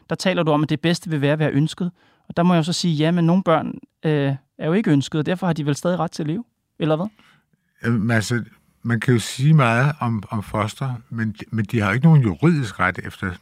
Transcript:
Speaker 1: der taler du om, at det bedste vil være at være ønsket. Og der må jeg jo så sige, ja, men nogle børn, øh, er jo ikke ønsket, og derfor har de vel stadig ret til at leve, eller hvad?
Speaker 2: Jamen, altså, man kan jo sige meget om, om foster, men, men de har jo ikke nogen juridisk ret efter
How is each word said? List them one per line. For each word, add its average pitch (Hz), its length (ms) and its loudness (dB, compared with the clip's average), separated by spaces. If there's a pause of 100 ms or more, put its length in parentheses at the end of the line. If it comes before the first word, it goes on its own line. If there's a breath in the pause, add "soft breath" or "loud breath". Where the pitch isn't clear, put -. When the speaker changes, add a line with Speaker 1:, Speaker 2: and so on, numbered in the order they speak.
Speaker 1:
der 165 60 -4
taler 175 280 -2
du 156 100 0
om, 151 100 2
at 143 60 -2
det 151 120 -2
bedste 170 300 -2
vil 151 100 -2
være 143 120 2
at 156 60 -2
være 151 120 0
ønsket. 160 400 -2 (380 soft breath)
Og - 80 -8
der 170 60 0
må 180 120 4
jeg 165 40 4
jo 156 60 2
så 175 80 -4
sige, 170 220 0
ja, 156 160 0
men 170 140 2
nogle 180 180 4
børn, - 320 0 (300)
øh, 143 300 0 (240)
er - 80 -6
jo 160 60 0
ikke 196 180 0
ønsket, 147 280 0
og 147 80 -2
derfor 180 200 -2
har 165 60 2
de 156 140 -4
vel 147 80 0
stadig 175 240 -2
ret 165 120 -2
til - 120 -10
at 156 40 -4
leve, 180 180 -4 (340)
eller 156 180 0
hvad? 180 100 -4 (800 soft breath)
Speaker 2:
Jamen, 117 260 0
altså, 113 340 0 (380)
man 117 180 -2
kan 123 140 2
jo 113 60 2
sige 147 340 2
meget 131 460 4
om, 117 300 -2
om 107 120 -4
foster, 110 520 -4 (160)
men, 110 260 -6 (140)
men 110 140 -2
de 113 160 -2
har 101 80 2
jo 98 60 2
ikke 127 120 2
nogen 156 160 8
juridisk 120 580 0
ret 90 240 0
efter 90 380 -8